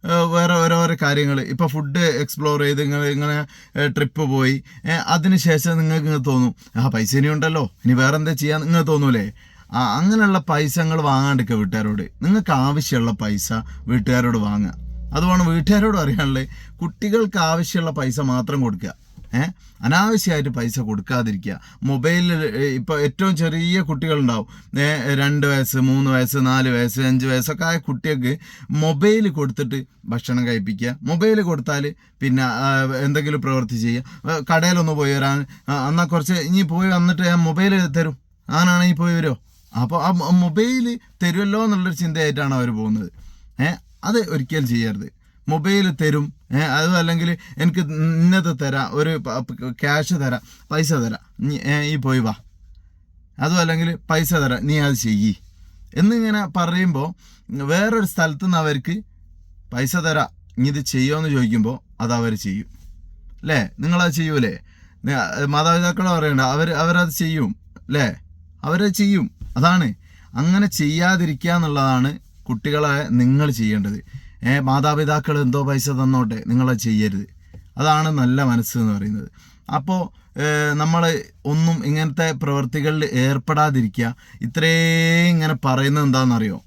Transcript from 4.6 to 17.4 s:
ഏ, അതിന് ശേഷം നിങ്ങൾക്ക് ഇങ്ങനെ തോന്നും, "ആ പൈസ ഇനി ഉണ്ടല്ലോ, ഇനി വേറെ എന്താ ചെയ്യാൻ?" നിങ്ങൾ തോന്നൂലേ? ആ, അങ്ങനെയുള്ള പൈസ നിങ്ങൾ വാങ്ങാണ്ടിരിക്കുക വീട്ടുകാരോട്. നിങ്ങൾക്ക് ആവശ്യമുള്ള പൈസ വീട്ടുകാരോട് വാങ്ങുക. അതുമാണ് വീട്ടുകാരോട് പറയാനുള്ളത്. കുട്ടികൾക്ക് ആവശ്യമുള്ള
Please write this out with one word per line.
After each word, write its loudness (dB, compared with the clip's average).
ഏ, -2
അതിന് 2
ശേഷം 2
നിങ്ങൾക്ക് 0
ഇങ്ങനെ 0
തോന്നും, 2
"ആ 2
പൈസ 0
ഇനി 4
ഉണ്ടല്ലോ, 0
ഇനി 6
വേറെ 4
എന്താ 0
ചെയ്യാൻ?" -2
നിങ്ങൾ 2
തോന്നൂലേ? 2
ആ, 0
അങ്ങനെയുള്ള 4
പൈസ -2
നിങ്ങൾ 0
വാങ്ങാണ്ടിരിക്കുക 2
വീട്ടുകാരോട്. -2
നിങ്ങൾക്ക് 2
ആവശ്യമുള്ള 0
പൈസ -4
വീട്ടുകാരോട് 2
വാങ്ങുക. -2
അതുമാണ് 2
വീട്ടുകാരോട് 2
പറയാനുള്ളത്. 0
കുട്ടികൾക്ക് -2
ആവശ്യമുള്ള 0